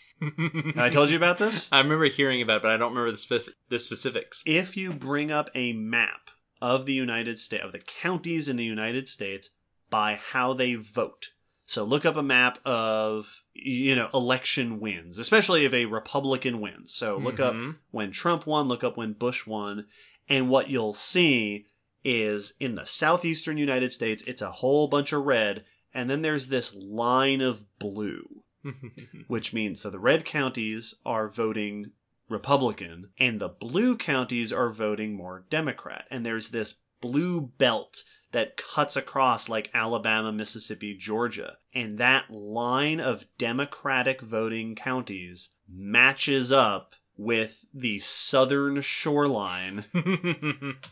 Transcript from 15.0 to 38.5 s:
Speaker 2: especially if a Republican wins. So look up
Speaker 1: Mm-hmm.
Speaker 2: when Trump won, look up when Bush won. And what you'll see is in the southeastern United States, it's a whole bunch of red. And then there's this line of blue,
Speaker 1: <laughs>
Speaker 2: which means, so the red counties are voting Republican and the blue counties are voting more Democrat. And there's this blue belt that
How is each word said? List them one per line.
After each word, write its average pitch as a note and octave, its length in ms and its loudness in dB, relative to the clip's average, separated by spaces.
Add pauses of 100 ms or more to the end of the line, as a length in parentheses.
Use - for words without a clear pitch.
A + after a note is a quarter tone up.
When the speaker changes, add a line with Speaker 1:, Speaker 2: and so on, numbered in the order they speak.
Speaker 2:
especially F#3 460 6
if B2+ 80 4
a A#2+ 140 4
Republican B2+ 720 -2
wins. - 340 -10
So G#2+ 220 -2
look B2+ 240 -2
up B2+ 140 2
Speaker 1:
Mm-hmm. A#2 160 -6 (200)
Speaker 2:
when G#2 220 -4
Trump E3+ 340 0
won, D3 220 2
look B2 160 0
up A#2 140 -2
when A2 160 -4
Bush B2 320 -2
won. G#2 400 -6 (420)
And C3 220 2
what C3 180 6
you'll A2+ 260 0
see A#2 720 2 (380)
is G#2+ 560 0
in B2+ 160 -4
the E2 100 -10
southeastern D#3+ 720 0
United B2+ 340 2
States, A2 340 -2
it's B2 160 -8
a F#2+ 80 -4
whole C#3+ 380 4
bunch C#3+ 240 2
of D3 120 0
red. G#2+ 400 2 (300)
And B2 160 -2
then C#3+ 120 0
there's D3 260 0
this C3 260 -2
line A#2+ 640 2
of A#2+ 240 0 (140)
blue, G2+ 640 -6 (220)
Speaker 1:
<laughs> C#3 80 -8 (560)
Speaker 2:
which A2+ 240 -4
means, G#2+ 280 -4
so G#2 100 -8
the F#2+ 100 -10
red C3+ 240 4
counties A2+ 720 -4 (120)
are A2+ 220 0
voting G#2 640 -4 (360)
Republican G#2 880 0
and A#2+ 220 2
the F#2 80 -2
blue F#3 480 0
counties A#2+ 560 -2
are A#2 180 0
voting G#2+ 440 -4
more F#2 340 -12
Democrat. - 640 -6
And A#2+ 160 -6
there's A2+ 240 -4
this A2+ 240 -4 (260)
blue D#3+ 400 0
belt B2 640 2 (300)
that A2+ 240 0